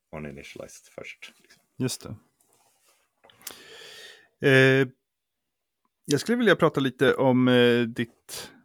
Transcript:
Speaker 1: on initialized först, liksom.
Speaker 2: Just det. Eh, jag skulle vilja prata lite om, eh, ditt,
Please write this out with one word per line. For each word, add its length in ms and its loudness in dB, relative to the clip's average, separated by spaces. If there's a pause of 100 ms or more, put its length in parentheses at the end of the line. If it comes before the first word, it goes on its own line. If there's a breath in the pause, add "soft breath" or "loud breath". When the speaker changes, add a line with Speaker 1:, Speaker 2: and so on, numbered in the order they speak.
(120)
Speaker 1:
on 140 -14
initialized 720 -20
först, 420 -20
liksom. 260 -20 (140)
Speaker 2:
Just 300 -8 (2250 loud breath)
det. 100 0
Eh, 380 4 (1200)
jag 140 0
skulle 180 -4
vilja 180 4
prata 240 0
lite 360 0
om, 320 2
eh, 340 4
ditt, 720 -10 (120)